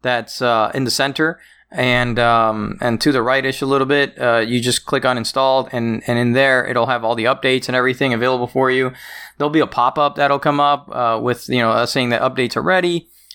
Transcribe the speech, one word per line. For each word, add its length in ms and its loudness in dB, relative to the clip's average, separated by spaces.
that's, 380 -4
uh, 340 2
in 80 -2
the 80 -2
center, 480 -2
and, 480 0
um, 600 2
and 220 -2
to 100 4
the 120 2
right-ish 380 -2
a 40 -4
little 220 2
bit, 340 0
uh, 160 2
you 240 0
just 240 -2
click 180 -2
on 140 0
installed, 540 0
and, 360 -4
and 120 0
in 140 2
there, 320 2
it'll 200 0
have 180 -2
all 120 0
the 100 -2
updates 420 0
and 80 -2
everything 380 0
available 340 0
for 220 0
you. 240 -2
There'll 120 -2
be 100 2
a 80 2
pop-up 480 0
that'll 240 2
come 220 0
up, 300 0
uh, 300 -2
with, 280 -2
you 80 0
know, 140 2
us 200 0
saying 180 -2
that 120 0
updates 340 -2
are 60 -2
ready, 480 0